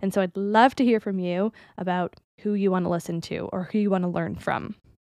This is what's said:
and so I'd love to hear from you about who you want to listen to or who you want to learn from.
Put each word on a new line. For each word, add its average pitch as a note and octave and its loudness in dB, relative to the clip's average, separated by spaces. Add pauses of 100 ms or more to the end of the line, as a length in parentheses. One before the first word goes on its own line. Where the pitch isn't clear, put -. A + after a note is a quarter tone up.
and F#3+ -2
so G3+ 2
I'd F#3 0
love G#3+ 4
to C#4 2
hear A#3 4
from G3 -4
you F3+ -2 (240)
about F3+ -2 (260)
who G#3 -2
you G3 2
want F3+ 2
to F3 -2
listen E3+ -4
to - -8
or F#3 -6
who G#3+ 0
you G#3 2
want F#3+ 2
to F3+ 0
learn E3 -4
from. - -6 (380)